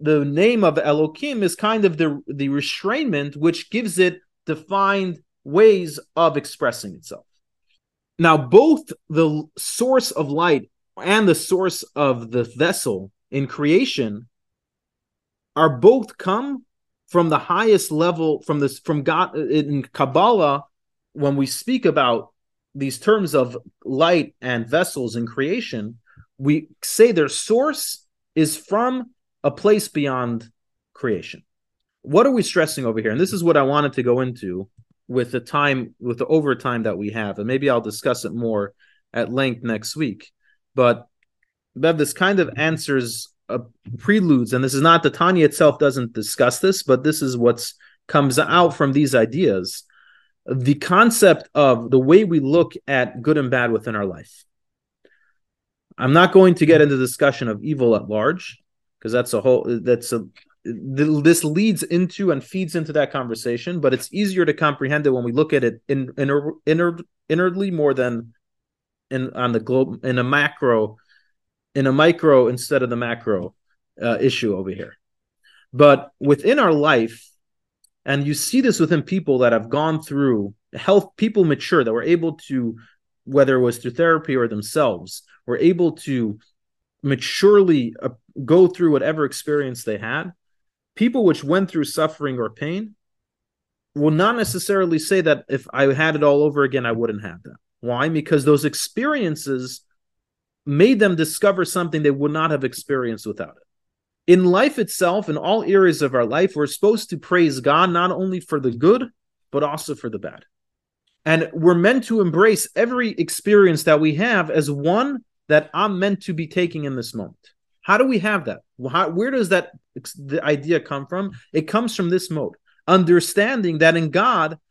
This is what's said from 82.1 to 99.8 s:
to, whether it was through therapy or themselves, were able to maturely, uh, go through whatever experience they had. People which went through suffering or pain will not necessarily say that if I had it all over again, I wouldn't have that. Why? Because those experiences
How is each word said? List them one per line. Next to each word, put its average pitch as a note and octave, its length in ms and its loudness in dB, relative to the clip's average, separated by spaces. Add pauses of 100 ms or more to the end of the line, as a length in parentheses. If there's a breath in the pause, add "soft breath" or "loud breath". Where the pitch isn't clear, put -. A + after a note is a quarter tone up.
to, A#2+ 280 -4 (480 loud breath)
whether C3+ 320 2
it B2+ 40 2
was A#2+ 180 0
through B2 140 -10
therapy D#3+ 420 0
or A#2+ 140 0
themselves, G#2 720 -4 (240 soft breath)
were A#2+ 120 -4
able E3+ 340 2
to A#2 460 -6 (640)
maturely, D#3 1000 2
uh, - 80 -6 (340)
go E3+ 220 6
through F3 240 0
whatever D3+ 340 0
experience C#3 600 -6
they G#2 140 -6
had. C#3 340 -8 (640)
People A#3+ 280 0
which D#3+ 200 2
went F3+ 260 0
through D#3 140 -2
suffering D3 540 -4
or A2 120 -4
pain F#3 460 -10 (1000)
will D3 160 2
not F#3+ 260 2
necessarily F#3+ 640 -2
say F#3 220 -2
that D#3 280 0
if C3+ 240 -6
I C3+ 200 2
had D3+ 240 0
it D3 60 -2
all C#3+ 200 4
over D3 220 0
again, B2+ 220 -2
I A#2 60 -2
wouldn't A2 300 -4
have F2+ 220 -16
that. - 120 -20 (240)
Why? A#2+ 280 -4
Because D#3 360 0
those D3 200 4
experiences D#3 1160 -4 (840)